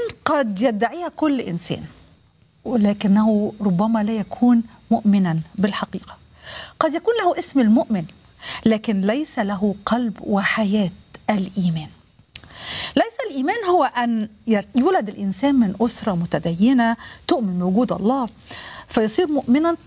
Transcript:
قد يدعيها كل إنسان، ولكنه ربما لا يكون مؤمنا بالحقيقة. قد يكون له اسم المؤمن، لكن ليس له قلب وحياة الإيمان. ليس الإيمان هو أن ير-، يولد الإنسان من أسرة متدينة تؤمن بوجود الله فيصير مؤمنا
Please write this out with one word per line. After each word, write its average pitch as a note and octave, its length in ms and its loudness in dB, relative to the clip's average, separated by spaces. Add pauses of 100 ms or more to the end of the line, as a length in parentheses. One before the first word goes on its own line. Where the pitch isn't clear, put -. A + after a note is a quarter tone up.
(260)
قد A#3+ 360 -2
يدعيها B3 540 -2
كل C#4+ 260 0
إنسان، E3+ 420 -6 (800)
ولكنه G#3 960 2
ربما G#3 420 2
لا A3 100 -2
يكون A#3 500 2 (280)
مؤمنا G3 480 2 (160)
بالحقيقة. - 640 -4 (640)
قد D#4 140 2
يكون E4+ 200 0 (100)
له F4 160 2
اسم C#4 200 -2
المؤمن، G#3+ 460 4 (600)
لكن G#3+ 360 0
ليس B3 380 -2
له G3+ 360 0 (100)
قلب A#3 360 0
وحياة G3+ 720 0 (380)
الإيمان. F#3 580 -2 (1080)
ليس G#4+ 360 -2
الإيمان E4 380 -2
هو F4 140 4
أن A#3 460 -2 (180)
ير-، G#3 180 2 (100)
يولد C#4 340 2
الإنسان G3+ 460 -2
من G#3+ 260 2
أسرة A#3 300 -2
متدينة G3 840 2 (300)
تؤمن G3 320 0
بوجود F#3 320 2
الله G#3+ 360 0 (600)
فيصير A3+ 400 0
مؤمنا D4+ 480 2 (120)